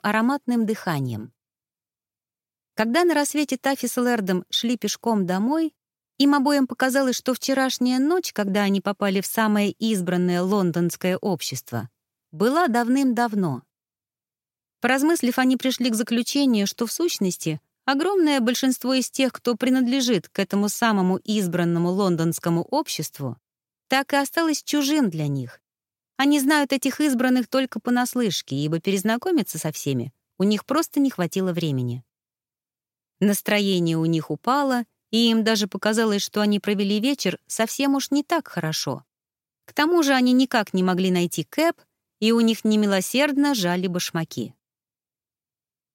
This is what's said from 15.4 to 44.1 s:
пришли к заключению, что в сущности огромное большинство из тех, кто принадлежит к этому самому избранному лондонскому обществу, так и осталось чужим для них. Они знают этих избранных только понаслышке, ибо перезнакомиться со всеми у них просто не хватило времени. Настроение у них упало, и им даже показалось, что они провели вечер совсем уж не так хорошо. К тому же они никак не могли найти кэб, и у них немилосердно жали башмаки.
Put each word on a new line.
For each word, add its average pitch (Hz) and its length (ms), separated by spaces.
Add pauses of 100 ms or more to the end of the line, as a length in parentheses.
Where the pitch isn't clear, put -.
пришли 247 360
к 220 40
заключению, 233 680
что 226 220
в - 40
сущности 180 720 (240)
огромное 302 540
большинство 254 560
из 254 160
тех, 262 220
кто 240 220
принадлежит 247 760
к - 100
этому 202 280
самому 196 500
избранному 175 720
лондонскому 170 720
обществу, 147 720 (500)
так 269 260
и - 20
осталось 294 480
чужим 285 480
для 156 160
них. 135 340 (560)
Они 285 220
знают 285 340
этих 269 280
избранных 254 460
только 262 320
понаслышке, 247 760
ибо 151 240
перезнакомиться 214 800
со 160 120
всеми 131 400 (280)
у 185 40
них 202 220
просто 294 340
не 269 120
хватило 180 420
времени. 127 500 (1200)
Настроение 196 720
у 160 80
них 165 260
упало, 254 520 (280)
и 233 180
им 226 140
даже 208 240
показалось, 214 540
что - 200
они 208 180
провели 202 400
вечер 220 480
совсем 277 480
уж 269 160
не 285 120
так 330 240
хорошо. 156 580 (600)
К - 80
тому 330 300
же 277 100
они 254 200
никак 254 400
не 185 100
могли 185 260
найти 175 340
кэб, 330 360 (400)
и 220 120
у 233 100
них 226 240
немилосердно 240 880
жали 180 320
башмаки. 160 640 (1400)